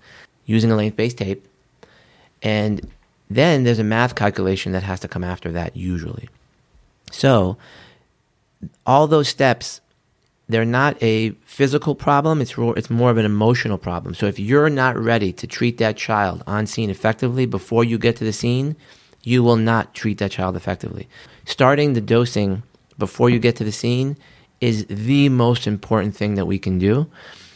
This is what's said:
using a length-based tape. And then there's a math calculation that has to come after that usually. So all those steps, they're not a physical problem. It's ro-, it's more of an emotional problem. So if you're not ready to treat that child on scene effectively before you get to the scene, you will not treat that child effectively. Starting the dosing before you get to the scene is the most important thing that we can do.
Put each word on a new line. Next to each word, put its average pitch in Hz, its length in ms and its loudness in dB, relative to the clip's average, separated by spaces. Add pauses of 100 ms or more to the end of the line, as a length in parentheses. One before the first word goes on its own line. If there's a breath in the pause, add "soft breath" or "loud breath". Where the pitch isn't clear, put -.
(460 loud breath)
using 113 260 2
a 110 40 4
length-based 107 420 -2
tape. 98 300 -6 (960 soft breath)
And 107 480 -2 (400)
then 139 340 2
there's 120 160 2
a 113 40 0
math 117 320 0
calculation 95 580 -2
that 92 100 -2
has 95 160 -6
to - 80 -12
come 90 160 -8
after 90 300 -8
that 85 220 -6
usually. 87 540 -6 (800)
So 110 460 2 (1300 loud breath)
all 143 220 4
those 151 200 2
steps, - 540 0 (640)
they're 113 180 0
not 131 360 0
a 110 300 0 (100)
physical 143 540 -2
problem. 147 460 2
It's - 160 -6
ro-, 117 160 0
it's - 160 -6
more 120 200 4
of 117 80 4
an 110 80 2
emotional 107 520 2
problem. 87 360 -6
So 101 140 -2
if 101 120 -4
you're 139 300 2
not 131 280 0
ready 107 360 0
to - 140 -12
treat 120 320 -2
that 110 180 0
child 101 480 -2
on 104 220 -4
scene 110 220 -4
effectively 120 560 -2
before 117 380 -2
you 117 140 0
get 117 200 0
to - 60 -8
the 110 100 -2
scene, 131 420 -2 (480 soft breath)
you 123 180 2
will 120 140 4
not 113 400 0
treat 104 240 -4
that 98 120 -2
child 92 240 -4
effectively. - 520 -8 (380 loud breath)
Starting 143 480 2
the 117 80 0
dosing 107 600 0 (380)
before 120 300 0
you 123 100 2
get 117 160 2
to - 80 -6
the 107 80 -2
scene 131 460 -2 (420 soft breath)
is 110 260 0
the 131 440 2
most 120 360 2
important 104 500 -2
thing 104 200 -2
that 98 100 0
we 95 140 -2
can 92 180 -2
do. 110 300 2 (480 loud breath)